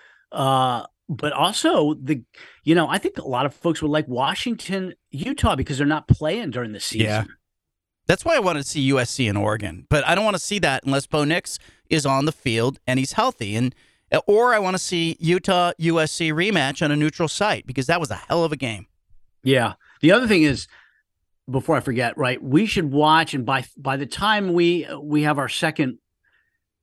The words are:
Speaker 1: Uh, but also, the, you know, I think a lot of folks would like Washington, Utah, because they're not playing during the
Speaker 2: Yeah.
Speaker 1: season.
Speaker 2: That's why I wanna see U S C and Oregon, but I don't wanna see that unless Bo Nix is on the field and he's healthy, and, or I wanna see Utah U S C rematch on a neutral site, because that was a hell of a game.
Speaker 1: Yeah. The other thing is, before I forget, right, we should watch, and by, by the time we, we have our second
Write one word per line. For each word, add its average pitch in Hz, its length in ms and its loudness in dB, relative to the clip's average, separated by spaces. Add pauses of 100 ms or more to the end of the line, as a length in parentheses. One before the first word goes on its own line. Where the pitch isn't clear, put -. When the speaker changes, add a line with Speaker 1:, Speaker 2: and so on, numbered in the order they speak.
(320)
Speaker 1:
Uh, 131 520 0 (240)
but 151 240 -4
also, 165 640 2
the, 135 280 -4 (420)
you 156 100 4
know, 165 140 4
I 165 100 -2
think 370 200 -4
a - 80 -12
lot 131 200 0
of 135 80 -4
folks 165 260 -2
would 156 100 -2
like 151 180 0
Washington, 185 840 -4 (160)
Utah, 226 460 -2
because 127 220 -4
they're 143 80 2
not 151 220 0
playing 175 420 0
during 117 220 -8
the 101 60 -12 (140)
Speaker 2:
Yeah. 110 300 0
Speaker 1:
season. - 120 -10 (720)
Speaker 2:
That's - 180 0
why 330 120 2
I 269 40 4
wanna 175 220 0
see 147 200 -6
U 135 160 2
S 120 120 0
C 120 180 -2
and 101 80 -2
Oregon, 104 540 -4
but 147 160 2
I 165 80 2
don't 196 100 0
wanna 220 140 0
see - 220 -4
that 143 240 0
unless 135 220 0
Bo 151 180 0
Nix 160 340 -2 (320)
is 151 160 2
on 135 180 0
the 156 80 0
field 117 540 -2
and 127 120 0
he's 131 140 -2
healthy, 220 420 -2
and, 120 200 -2 (520)
or 233 280 6
I 214 40 2
wanna 185 200 0
see 165 420 -2
Utah 175 560 2
U 165 240 2
S 156 120 0
C 165 200 -2
rematch 160 500 0
on 151 80 0
a 147 60 2
neutral 151 320 0
site, 202 380 -2
because 127 200 -4
that 175 140 2
was 143 100 -4
a 104 40 -6
hell 165 300 0
of 156 80 -2
a - 40 -4
game. 110 300 -8 (560)
Speaker 1:
Yeah. 123 320 2 (260)
The 156 120 6
other 240 140 4
thing 202 160 4
is, 139 260 0 (840)
before 135 260 0
I 127 40 2
forget, 120 380 -2
right, 127 240 -2
we 147 240 2
should 175 260 -2
watch, 151 400 4
and 127 140 -4
by, 135 180 -2 (120)
by 135 200 -4
the 139 100 -6
time 202 460 -2
we, 175 340 2 (140)
we 147 220 0
have 151 160 2
our 131 100 -4
second 151 500 -2 (840)